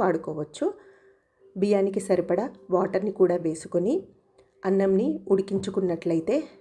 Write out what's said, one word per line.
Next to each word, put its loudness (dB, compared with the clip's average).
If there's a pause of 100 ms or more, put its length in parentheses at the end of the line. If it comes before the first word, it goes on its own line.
వాడుకోవచ్చు. -2 (960)
బియ్యానికి 2
సరిపడా 2 (300)
వాటర్ని 0
కూడా 6 (100)
వేసుకొని -2 (720)
అన్నంని 2 (240)
ఉడికించుకున్నట్లయితే 0 (240)